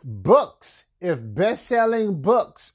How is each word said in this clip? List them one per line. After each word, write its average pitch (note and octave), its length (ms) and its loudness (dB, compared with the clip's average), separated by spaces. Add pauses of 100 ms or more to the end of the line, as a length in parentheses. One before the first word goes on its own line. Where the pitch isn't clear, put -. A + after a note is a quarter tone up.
books, C#3 800 0 (160)
if F3 200 -4
best-selling G#3+ 1040 -2
books - 520 0